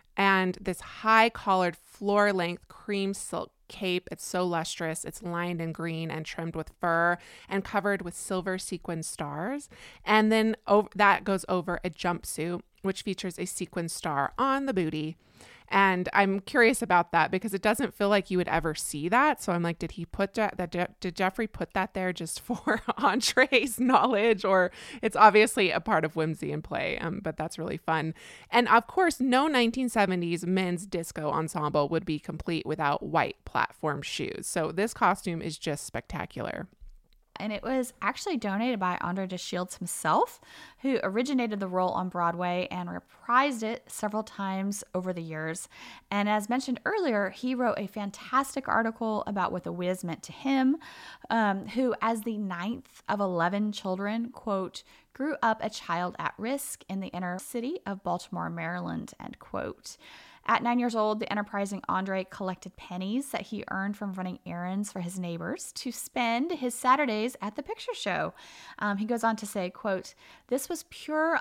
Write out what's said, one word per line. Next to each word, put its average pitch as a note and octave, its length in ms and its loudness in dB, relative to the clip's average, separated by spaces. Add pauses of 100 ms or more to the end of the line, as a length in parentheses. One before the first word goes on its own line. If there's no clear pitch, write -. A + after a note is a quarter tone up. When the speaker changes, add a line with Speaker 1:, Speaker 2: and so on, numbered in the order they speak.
(160)
Speaker 1:
and F#3+ 420 4
this - 220 -4
high-collared A3 960 4
floor-length G3+ 920 2
cream G3 440 -4
silk - 400 -8 (160)
cape. F3+ 420 -2
It's - 160 -12
so F3+ 180 0
lustrous. E3 600 -2
It's - 180 -10
lined F3 380 -4
in E3 100 -4
green D#3+ 400 -6
and D#3 160 -8
trimmed E3 300 -6
with D#3+ 240 -8
fur E3+ 380 4 (300)
and G3 160 0
covered G3 380 0
with F3 140 -10
silver F#3 420 -4
sequin E3 460 -6
stars. E3+ 640 -6 (360)
And G#3+ 280 6
then A3 240 4 (100)
o-, G#3 300 6
that G3+ 260 6
goes G3 260 0
over F3+ 360 0
a F3+ 60 0
jumpsuit, F3 720 -4 (200)
which F#3+ 200 -2
features F#3 360 -6
a F3 60 -4
sequin F3 440 -6
star C#3+ 480 -2
on C4+ 300 2
the C4+ 80 0
booty. D#3 420 0 (560)
And F#3+ 400 4
I'm G3 280 4
curious A#3+ 420 4
about F3+ 300 4
that D#3+ 180 4
because F#3+ 240 -2
it F#3+ 80 -2
doesn't G#3+ 320 2
feel G3+ 140 2
like G3+ 200 4
you F#3 100 2
would F3 100 0
ever D#3+ 260 0
see D#3 340 -4
that. C4 320 4
So - 120 -2
I'm E3+ 100 2
like, E3+ 160 0
did - 140 -6
he - 120 -8
put G3 300 -2
Je-, G#3+ 220 0
that F3 160 -4
Je-, F3 160 0 (100)
did F3+ 160 -6
Jeffrey F#3+ 320 0
put - 280 -8
that F#3+ 200 -2
there F#3 180 -2
just - 280 -6
<laughs> - 40 -20
for - 360 0 (180)
Andre's C4 800 4
knowledge? A3+ 640 4
Or F#3+ 280 6 (280)
it's G#3+ 140 0
obviously G#3 560 10
a - 80 2
part E3 260 2
of D#3+ 120 -2
whimsy D#3 340 0
and D3+ 140 -4
play, - 340 -2
um, F#3+ 240 -4
but D#3+ 140 -6
that's E3 200 -6
really E3 200 -6
fun. D#3+ 380 0 (360)
And A#3+ 180 4
of A#3 200 6
course, F4+ 320 2
no C4 260 4
nineteen B3+ 420 2
seventies F3+ 560 0
men's F3+ 420 0
disco E3 440 -6
ensemble D3+ 580 0
would D#3+ 160 0
be D#3 140 -4
complete - 480 -6
without D3+ 380 -2
white D3+ 400 0
platform - 580 -2
shoes. - 460 -6
So D#3 240 -2
this G3 200 0
costume F3+ 480 0
is D#3 160 -6
just - 300 -6
spectacular. - 800 -8 (720)
Speaker 2:
And G#3+ 180 -6
it G3 80 -8
was B3+ 400 -2
actually C4+ 340 -2
donated A3+ 420 -2
by F3+ 220 0
Andre F#3+ 260 -4
de F#3 120 -8
Shields F3+ 400 -6
himself, - 640 0 (380)
who C4 220 0
originated A#3 560 0
the G3 100 -4
role F#3 240 0
on F#3 180 -2
Broadway F3 600 0
and F3+ 200 -6
reprised A#3+ 720 0
it A3 240 -4
several G#3+ 360 -4
times G3 640 -4 (100)
over F#3 200 -2
the E3+ 80 -8
years. D#3+ 440 -6 (440)
And G3+ 180 0
as G#3 220 0
mentioned B3+ 340 -2
earlier, C4 460 2
he B3+ 240 -4
wrote A#3+ 240 0
a G3+ 80 -4
fantastic B3+ 800 -4
article A3 580 0
about G3 260 -2
what F3+ 120 -6
The E3+ 80 -6
Wiz F3+ 320 -2
meant E3+ 200 -6
to - 80 -14
him, C4+ 440 4 (540)
um, G3+ 380 2
who, A#3 340 2
as A3+ 200 0
the A3 140 -4
ninth F#3+ 720 -6
of G3+ 120 0
eleven F#3+ 520 2
children, G3+ 560 -4
quote, G3 540 -4 (320)
"grew C#4+ 280 -4
up A3 200 2
a A3 80 -2
child F3 480 -4
at - 180 -4
risk B3+ 540 -6
in F#3+ 100 -4
the F#3+ 80 -8
inner F3+ 300 -6
city A#3+ 480 -6
of G3 160 -8
Baltimore, F3 480 -4
Maryland," E3+ 680 -6
end - 200 -14
quote. - 580 -8 (500)
At - 160 2
nine A#3+ 160 2
years A#3+ 180 0
old, G#3+ 240 0
the - 100 -6
enterprising G3+ 560 -4
Andre F#3+ 420 -2
collected F#3 460 -8
pennies G3 540 -6
that - 140 -6
he - 280 -8
earned G3 260 -4
from G3 180 -6
running F#3 320 -6
errands F3+ 440 -6
for F#3+ 100 -8
his F3 180 -6
neighbors F3 540 -6
to - 200 -8
spend A#3+ 580 -2
his B3+ 240 -4
Saturdays B3+ 680 2
at G3+ 140 -8
the D4 60 -8
picture A4 320 -8
show. E3 380 -4 (460)
Um, G3+ 180 -2
he G3+ 80 -2
goes A3+ 180 -2
on A3+ 140 2
to G#3+ 100 -8
say, F#3+ 220 -4
quote, F#3+ 460 -4 (340)
"This C#4 200 -2
was E4+ 200 -8
pure, D#4 520 0